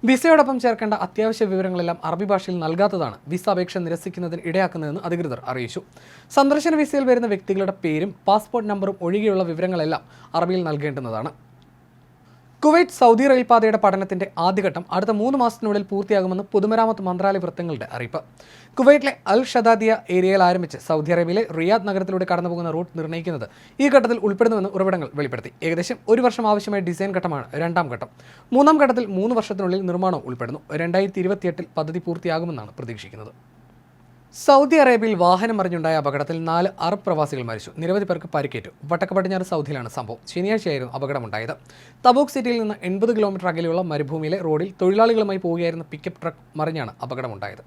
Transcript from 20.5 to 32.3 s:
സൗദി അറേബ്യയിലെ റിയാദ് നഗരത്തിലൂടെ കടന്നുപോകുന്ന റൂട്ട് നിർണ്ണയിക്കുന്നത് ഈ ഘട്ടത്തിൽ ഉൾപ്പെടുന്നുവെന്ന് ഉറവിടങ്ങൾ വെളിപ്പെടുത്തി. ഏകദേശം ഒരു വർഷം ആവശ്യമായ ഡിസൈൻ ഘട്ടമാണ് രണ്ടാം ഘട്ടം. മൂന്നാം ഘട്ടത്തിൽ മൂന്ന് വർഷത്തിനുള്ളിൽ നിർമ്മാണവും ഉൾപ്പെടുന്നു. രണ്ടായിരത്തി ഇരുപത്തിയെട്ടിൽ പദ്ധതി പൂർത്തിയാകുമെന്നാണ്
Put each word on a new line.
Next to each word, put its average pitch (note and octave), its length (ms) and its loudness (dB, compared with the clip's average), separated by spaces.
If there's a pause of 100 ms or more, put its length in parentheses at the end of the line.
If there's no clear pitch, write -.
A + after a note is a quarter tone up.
സൗദി D#3 340 0
അറേബ്യയിലെ F3 340 2 (120)
റിയാദ് F#3+ 300 2
നഗരത്തിലൂടെ F#3+ 440 -2
കടന്നുപോകുന്ന E3+ 380 -2
റൂട്ട് E3 280 -6
നിർണ്ണയിക്കുന്നത് D#3+ 500 -6 (320)
ഈ C#4 80 4
ഘട്ടത്തിൽ A#3+ 300 4
ഉൾപ്പെടുന്നുവെന്ന് G3+ 520 0
ഉറവിടങ്ങൾ F#3 440 -2
വെളിപ്പെടുത്തി. B2+ 380 -6 (100)
ഏകദേശം E3+ 340 -2 (120)
ഒരു A3+ 140 6
വർഷം A#3+ 240 2
ആവശ്യമായ G#3 340 0
ഡിസൈൻ F3+ 320 -4
ഘട്ടമാണ് E3+ 320 -4 (100)
രണ്ടാം E3 340 -2
ഘട്ടം. A#2+ 200 -8 (440)
മൂന്നാം C#4+ 260 6
ഘട്ടത്തിൽ B3 280 2
മൂന്ന് G3+ 300 -2
വർഷത്തിനുള്ളിൽ G3 440 -2
നിർമ്മാണവും F3+ 460 -2
ഉൾപ്പെടുന്നു. B2 340 -8 (120)
രണ്ടായിരത്തി F3+ 480 -2
ഇരുപത്തിയെട്ടിൽ F3+ 460 -4 (100)
പദ്ധതി E3 280 -6
പൂർത്തിയാകുമെന്നാണ് E3 760 -6